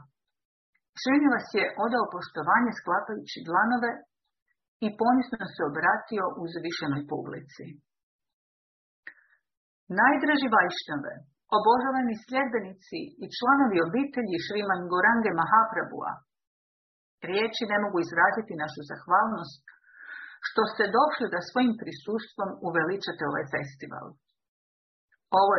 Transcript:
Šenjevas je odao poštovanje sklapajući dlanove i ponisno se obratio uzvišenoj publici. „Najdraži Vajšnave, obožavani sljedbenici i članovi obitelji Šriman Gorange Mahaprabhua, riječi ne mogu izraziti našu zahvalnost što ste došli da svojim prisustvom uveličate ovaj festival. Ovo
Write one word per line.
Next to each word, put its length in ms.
Šenjevas 460
je 60
odao 200
poštovanje 640
sklapajući 680
dlanove 440
i 20
ponisno 520
se 160
obratio 560
uzvišenoj 680
publici. 540
„Najdraži 560
Vajšnave, 580
obožavani 580
sljedbenici 760
i 20
članovi 420
obitelji 580
Šriman 360
Gorange 480
Mahaprabhua, 720
riječi 420
ne 120
mogu 160
izraziti 640
našu 180
zahvalnost 720
što 140
ste 120
došli 360
da 160
svojim 320
prisustvom 680
uveličate 600
ovaj 240
festival. 520
Ovo 180